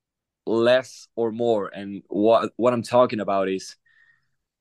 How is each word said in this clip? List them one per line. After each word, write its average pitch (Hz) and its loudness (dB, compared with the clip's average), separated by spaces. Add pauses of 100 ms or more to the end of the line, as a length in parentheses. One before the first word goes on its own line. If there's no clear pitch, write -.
(460)
less 120 0
or 113 -2
more. 113 -2
And 98 -12
what, 107 2
what 123 2
I'm 117 -2
talking 120 2
about 98 -2
is 95 -8 (840)